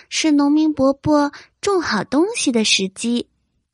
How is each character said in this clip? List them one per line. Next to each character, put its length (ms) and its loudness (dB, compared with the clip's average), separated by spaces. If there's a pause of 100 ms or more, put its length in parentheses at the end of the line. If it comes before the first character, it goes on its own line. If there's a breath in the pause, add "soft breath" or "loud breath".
是 240 0
农 180 4
民 220 2
伯 200 2
伯 380 0 (300 loud breath)
种 200 0
好 220 -4
东 320 0
西 160 -2
的 140 0
时 240 -2
机， 400 -6 (440)